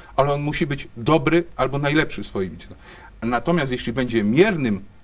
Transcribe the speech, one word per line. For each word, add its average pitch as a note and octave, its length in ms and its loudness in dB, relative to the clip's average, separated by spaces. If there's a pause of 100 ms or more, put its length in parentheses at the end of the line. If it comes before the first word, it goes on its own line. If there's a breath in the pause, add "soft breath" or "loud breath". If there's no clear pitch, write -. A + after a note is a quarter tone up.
(160 loud breath)
ale C#3+ 180 2
on C#3+ 80 -2
musi D3 260 -2
być C#3 200 -6 (100)
dobry D3+ 460 4 (120)
albo C3 240 -2
najlepszy C#3+ 440 0
w - 40 -10
swoim F2+ 300 -6
dziale. - 180 -18 (460 loud breath)
Natomiast C#3 500 0
jeśli B2 220 -4
będzie A#2+ 300 0
miernym C3 580 2 (220)